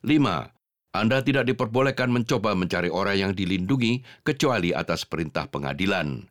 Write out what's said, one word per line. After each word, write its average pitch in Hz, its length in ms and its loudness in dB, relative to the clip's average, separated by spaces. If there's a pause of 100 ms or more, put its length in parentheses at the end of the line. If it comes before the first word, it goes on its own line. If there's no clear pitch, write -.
Lima, 120 400 2 (480)
Anda 113 240 2
tidak 131 320 2
diperbolehkan 127 560 0
mencoba 113 480 0
mencari 87 320 0
orang 98 400 0
yang 98 80 0
dilindungi 107 880 -2
kecuali 123 480 2
atas 82 320 -2
perintah 78 480 -6
pengadilan. 71 800 -2